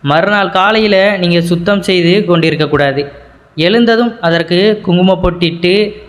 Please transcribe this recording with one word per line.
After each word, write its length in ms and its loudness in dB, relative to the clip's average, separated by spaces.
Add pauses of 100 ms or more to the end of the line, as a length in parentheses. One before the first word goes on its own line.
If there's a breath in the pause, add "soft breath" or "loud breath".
மறுநாள் 480 0
காலையில 680 2
நீங்க 240 0
சுத்தம் 400 -2
செய்து 460 0
கொண்டிருக்கக்கூடாது. 840 0 (440)
எழுந்ததும் 640 0
அதற்கு 640 0
குங்குமப் 440 2
பொட்டிட்டு 680 -2 (160)